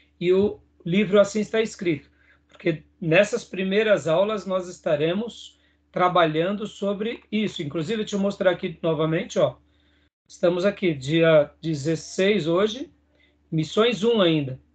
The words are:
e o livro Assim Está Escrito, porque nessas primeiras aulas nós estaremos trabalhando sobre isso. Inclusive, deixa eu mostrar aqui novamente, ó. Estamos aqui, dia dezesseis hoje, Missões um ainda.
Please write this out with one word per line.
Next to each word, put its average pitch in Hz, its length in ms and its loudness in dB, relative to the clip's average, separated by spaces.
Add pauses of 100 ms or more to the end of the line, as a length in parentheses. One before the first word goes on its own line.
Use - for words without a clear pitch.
(200)
e 170 120 0
o 202 280 2 (240)
livro 196 340 2
Assim 202 220 4
Está 220 220 -2
Escrito, 175 480 -6 (380)
porque - 340 -4 (180)
nessas 190 440 2
primeiras 190 600 0
aulas 190 380 0
nós 185 240 -4
estaremos 175 920 -4 (320)
trabalhando 175 760 0
sobre 202 680 -6
isso. 214 300 -4
Inclusive, 165 400 -4
deixa 208 140 -8
eu 196 40 -2
mostrar 196 300 0
aqui 175 320 -2
novamente, 160 560 -2
ó. 143 180 2 (720)
Estamos 180 380 0
aqui, 196 260 0
dia 151 580 4 (120)
dezesseis 160 840 -2
hoje, 214 460 -2 (580)
Missões 170 520 0
um 226 180 2
ainda. 151 400 0 (140)